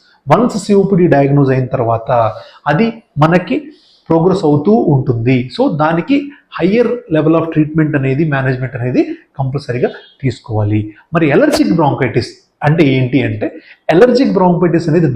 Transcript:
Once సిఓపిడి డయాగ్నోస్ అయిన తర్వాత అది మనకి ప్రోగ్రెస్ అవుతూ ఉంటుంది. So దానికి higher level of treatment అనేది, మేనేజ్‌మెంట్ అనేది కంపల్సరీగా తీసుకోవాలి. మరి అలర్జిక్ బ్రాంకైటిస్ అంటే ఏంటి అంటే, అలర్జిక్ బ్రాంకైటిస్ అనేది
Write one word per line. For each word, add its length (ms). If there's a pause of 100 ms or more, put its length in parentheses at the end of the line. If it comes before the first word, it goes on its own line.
(360)
Once 200 (100)
సిఓపిడి 500
డయాగ్నోస్ 420
అయిన 100 (100)
తర్వాత 320 (600)
అది 180 (360)
మనకి 320 (520)
ప్రోగ్రెస్ 380
అవుతూ 240 (220)
ఉంటుంది. 420 (200)
So 80 (180)
దానికి 340 (420)
higher 300 (280)
level 240
of 120
treatment 460
అనేది, 340
మేనేజ్‌మెంట్ 460
అనేది 240 (380)
కంపల్సరీగా 500 (320)
తీసుకోవాలి. 580 (340)
మరి 120 (100)
అలర్జిక్ 440
బ్రాంకైటిస్ 520 (360)
అంటే 160 (120)
ఏంటి 320
అంటే, 200 (460)
అలర్జిక్ 440
బ్రాంకైటిస్ 520
అనేది 260